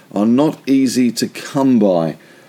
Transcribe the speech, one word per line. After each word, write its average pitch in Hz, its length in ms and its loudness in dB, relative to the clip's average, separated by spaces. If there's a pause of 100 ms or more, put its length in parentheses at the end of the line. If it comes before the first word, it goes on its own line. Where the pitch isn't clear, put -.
(140)
are 101 140 -2
not 135 420 0
easy 127 440 0
to 113 160 -4
come 135 500 -2
by, 87 400 0 (300)